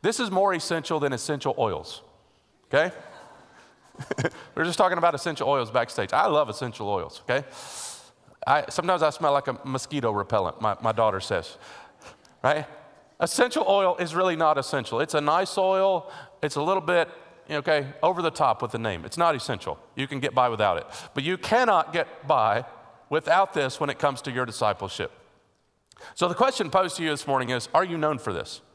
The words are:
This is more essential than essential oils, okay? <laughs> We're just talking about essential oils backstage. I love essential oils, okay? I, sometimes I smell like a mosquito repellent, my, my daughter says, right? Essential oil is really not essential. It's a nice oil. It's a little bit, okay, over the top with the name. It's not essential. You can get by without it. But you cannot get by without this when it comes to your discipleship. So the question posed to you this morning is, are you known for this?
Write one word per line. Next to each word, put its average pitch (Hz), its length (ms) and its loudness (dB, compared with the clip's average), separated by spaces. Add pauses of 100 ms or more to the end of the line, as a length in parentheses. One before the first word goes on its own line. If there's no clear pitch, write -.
This 226 180 0
is 226 100 0
more 190 240 4
essential 160 460 -2
than 143 120 0
essential 135 460 -2
oils, 104 440 -2 (680)
okay? 147 220 4 (1040)
<laughs> - 320 -4 (240)
We're 156 100 0
just 170 140 -4
talking 185 200 4
about 170 160 4
essential 143 340 -4
oils 131 220 0
backstage. 117 420 -2
I 156 140 4
love 151 220 2
essential 110 400 -8
oils, 90 400 -4
okay? 135 180 0 (1000)
I, 143 240 4
sometimes 175 320 0
I 156 80 4
smell 147 220 0
like 143 160 0
a 123 160 -4
mosquito 131 460 -2
repellent, 101 500 0
my, 107 200 -2
my 113 120 0
daughter 107 280 2
says, - 380 -4 (840)
right? 147 220 2 (540)
Essential 233 500 2
oil 190 280 4
is 165 180 -4
really 180 220 2
not 156 200 4
essential. 127 440 -2
It's 156 120 -2
a 151 80 2
nice 165 380 0
oil. 190 520 2 (300)
It's 151 160 -2
a 143 60 0
little 185 180 2
bit, 165 300 2 (400)
okay, 147 380 0 (140)
over 180 200 2
the 165 80 2
top 139 320 2
with 120 80 -4
the 117 80 -4
name. 101 260 -2
It's - 140 -10
not 170 160 4
essential. 110 440 -6 (180)
You 135 100 -4
can 135 140 -6
get 120 140 -4
by 123 140 4
without 104 300 2
it. - 80 -8 (260)
But 139 120 -4
you 180 120 0
cannot 214 560 2
get 160 340 -4
by 117 380 4 (460)
without 165 420 2
this 135 280 -2
when 143 100 0
it - 80 -6
comes 135 240 0
to 139 80 -8
your 127 160 -2
discipleship. 101 680 -2 (1000)
So 175 140 0
the 175 60 -2
question 233 360 2
posed 185 260 2
to 170 60 -6
you 160 80 0
this 147 160 -4
morning 131 240 0
is, 123 240 -2
are 175 100 4
you 170 140 -4
known 151 200 0
for 107 140 -6
this? - 300 -8 (120)